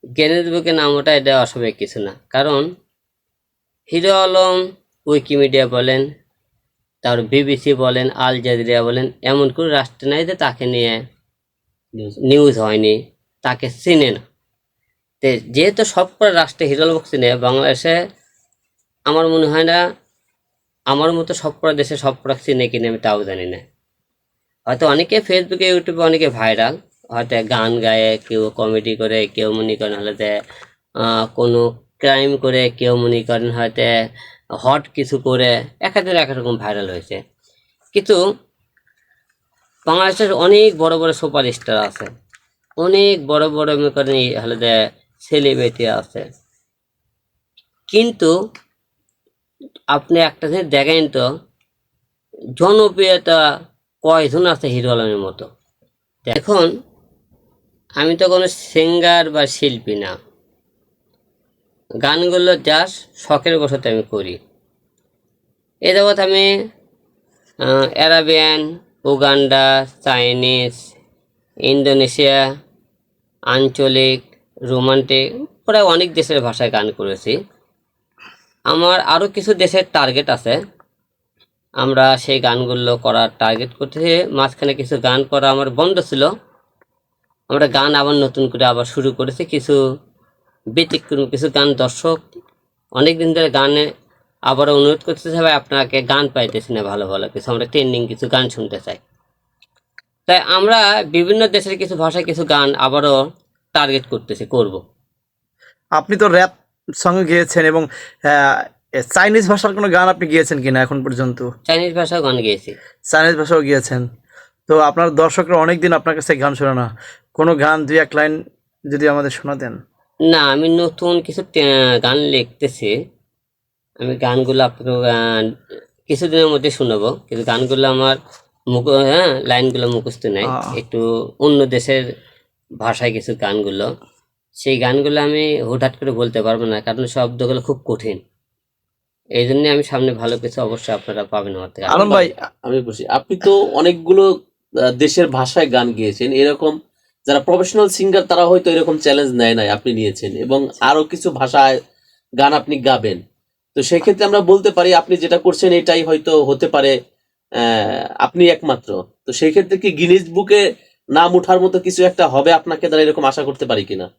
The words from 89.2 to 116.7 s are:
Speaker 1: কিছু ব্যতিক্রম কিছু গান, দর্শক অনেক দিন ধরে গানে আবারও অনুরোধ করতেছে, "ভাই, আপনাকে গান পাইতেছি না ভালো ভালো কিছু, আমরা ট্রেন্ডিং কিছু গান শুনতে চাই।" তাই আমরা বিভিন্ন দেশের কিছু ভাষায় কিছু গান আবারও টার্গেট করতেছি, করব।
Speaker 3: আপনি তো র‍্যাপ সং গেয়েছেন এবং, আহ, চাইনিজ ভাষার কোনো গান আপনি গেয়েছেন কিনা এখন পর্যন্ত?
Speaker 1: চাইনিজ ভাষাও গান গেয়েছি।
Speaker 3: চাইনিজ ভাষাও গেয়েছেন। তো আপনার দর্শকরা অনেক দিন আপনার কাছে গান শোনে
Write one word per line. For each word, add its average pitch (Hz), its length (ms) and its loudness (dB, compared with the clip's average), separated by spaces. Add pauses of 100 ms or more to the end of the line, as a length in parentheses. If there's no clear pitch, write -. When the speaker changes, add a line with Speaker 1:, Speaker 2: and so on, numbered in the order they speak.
Speaker 1:
কিছু 139 520 0 (720)
ব্যতিক্রম 151 560 -2
কিছু 135 240 -4
গান, 143 240 2
দর্শক 135 440 -2 (720)
অনেক 156 260 2
দিন 165 160 0
ধরে 160 160 2
গানে 143 440 0 (480)
আবারও 143 340 2
অনুরোধ 147 280 4
করতেছে, 165 380 -4
"ভাই, 160 120 4
আপনাকে 139 480 -2
গান 135 260 0
পাইতেছি 117 460 -4
না 107 100 -4
ভালো 101 240 -6
ভালো 98 220 -6
কিছু, - 220 -10
আমরা 120 140 -4
ট্রেন্ডিং 123 420 0
কিছু 113 200 -8
গান 127 220 0
শুনতে 110 300 -10
চাই।" 90 180 -14 (1300)
তাই 180 120 4
আমরা 208 680 2
বিভিন্ন 175 440 2
দেশের 196 300 -2
কিছু 185 180 -6
ভাষায় 160 280 -2
কিছু 160 220 -4
গান 143 300 2
আবারও 139 560 0 (420)
টার্গেট 135 320 0
করতেছি, 107 400 -8
করব। 101 480 -4 (960)
Speaker 3:
আপনি 170 280 -2
তো 208 100 4
র‍্যাপ 180 240 4 (440)
সং 180 300 0
গেয়েছেন 165 400 2
এবং, 156 220 2 (360)
আহ, 139 800 0
চাইনিজ 202 460 2
ভাষার 202 260 0
কোনো 202 160 -2
গান 180 200 4
আপনি 185 180 -2
গেয়েছেন 151 340 0
কিনা 131 200 0
এখন 131 220 -2
পর্যন্ত? 123 460 -4 (140)
Speaker 1:
চাইনিজ 170 300 -2
ভাষাও 170 280 -2
গান 131 160 0
গেয়েছি। 107 380 -4 (280)
Speaker 3:
চাইনিজ 160 320 2
ভাষাও 156 260 2
গেয়েছেন। 135 460 -2 (600)
তো 156 120 6
আপনার 151 360 2
দর্শকরা 165 420 2
অনেক 160 240 2
দিন 170 120 2
আপনার 160 220 0
কাছে 156 200 -2
গান 139 200 -2
শোনে 135 180 -2